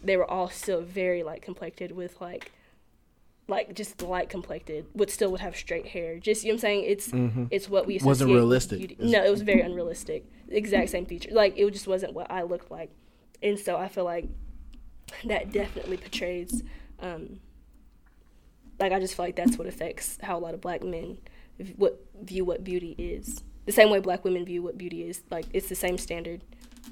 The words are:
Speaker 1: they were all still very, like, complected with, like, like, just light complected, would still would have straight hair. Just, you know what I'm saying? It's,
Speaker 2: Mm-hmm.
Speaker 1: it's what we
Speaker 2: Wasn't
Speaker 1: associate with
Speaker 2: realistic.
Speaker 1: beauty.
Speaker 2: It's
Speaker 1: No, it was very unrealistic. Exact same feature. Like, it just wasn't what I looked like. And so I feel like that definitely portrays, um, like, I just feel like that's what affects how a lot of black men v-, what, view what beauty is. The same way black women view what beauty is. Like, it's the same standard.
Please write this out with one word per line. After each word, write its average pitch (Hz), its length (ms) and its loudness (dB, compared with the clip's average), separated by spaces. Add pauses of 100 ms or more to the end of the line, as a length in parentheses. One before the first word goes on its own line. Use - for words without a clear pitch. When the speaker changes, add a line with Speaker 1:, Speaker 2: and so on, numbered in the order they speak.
Speaker 1:
they 190 140 4
were 180 140 4
all 180 180 0
still 180 320 -2
very, 180 420 0
like, 156 200 -8
complected 180 500 -12
with, 175 300 -10
like, - 300 -12 (960)
like, 190 260 -2
just 202 280 -10
light 180 260 -2
complected, 160 680 -8
would 196 160 2
still 190 220 2
would 185 80 -4
have 180 160 -6
straight - 320 -6
hair. 170 320 -6
Just, 214 240 2
you 220 60 0
know 214 40 6
what 226 40 -2
I'm - 20 -4
saying? 208 260 2
It's, 196 220 0
Speaker 2:
Mm-hmm. 123 420 2
Speaker 1:
it's 196 180 0
what 196 160 4
we - 100 0
Speaker 2:
Wasn't 135 180 6
Speaker 1:
associate 131 160 6
with 127 80 10
Speaker 2:
realistic. 120 420 6
Speaker 1:
beauty. 92 220 -10
Speaker 2:
It's 233 100 4
Speaker 1:
No, 208 140 8
it 202 60 8
was 208 120 4
very 208 200 6
unrealistic. 170 600 -4 (240)
Exact 196 420 2
same 180 160 -4
feature. 175 260 -10
Like, 208 260 6
it 202 140 6
just 196 160 -10
wasn't 190 240 0
what 165 180 -8
I 185 120 -2
looked 175 280 -6
like. 165 200 -12 (520)
And 202 160 2
so 185 180 -2
I 180 120 -2
feel 185 160 -2
like 175 240 -4 (960)
that 208 280 0
definitely 190 440 -2
portrays, 180 680 -6 (380)
um, 180 400 -10 (1400)
like, 190 120 2
I 190 80 4
just 185 140 -4
feel 180 120 -4
like 180 100 -6
that's 233 220 0
what 175 100 -8
affects - 540 -8
how 175 160 -4
a - 20 -4
lot 165 140 -8
of 185 60 -10
black 175 220 -4
men 175 360 -8 (400)
v-, 190 180 -12
what, 190 260 2 (200)
view 185 220 -4
what 175 200 -2
beauty 175 340 -6
is. - 440 -8 (240)
The 208 60 -2
same 214 180 12
way 196 100 6
black 180 240 -2
women 180 200 0
view 175 180 -6
what 175 160 -8
beauty 175 260 -8
is. 175 260 -10
Like, 165 220 -6
it's 190 160 -2
the 185 60 -8
same 180 240 -2
standard. 170 420 -8 (520)